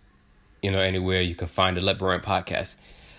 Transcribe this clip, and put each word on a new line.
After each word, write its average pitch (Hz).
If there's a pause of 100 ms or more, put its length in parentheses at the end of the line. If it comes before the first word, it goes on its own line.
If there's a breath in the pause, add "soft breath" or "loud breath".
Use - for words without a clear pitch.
(640)
you 101
know, 95
anywhere 92
you 87
can 87
find 92
the 90
Let 98
Burn 95
Rant 90
Podcast. 98 (420 soft breath)